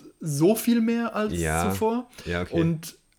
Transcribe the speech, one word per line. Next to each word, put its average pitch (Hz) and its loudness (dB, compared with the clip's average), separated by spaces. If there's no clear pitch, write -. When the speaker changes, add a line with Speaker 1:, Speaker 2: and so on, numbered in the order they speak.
Speaker 1:
so 160 2
viel 233 2
mehr 233 -2
als 214 -2
Speaker 2:
Ja. 82 0
Speaker 1:
zuvor.“ 117 -2
Speaker 2:
Ja, 87 -2
okay. - -6
Speaker 1:
Und 165 -2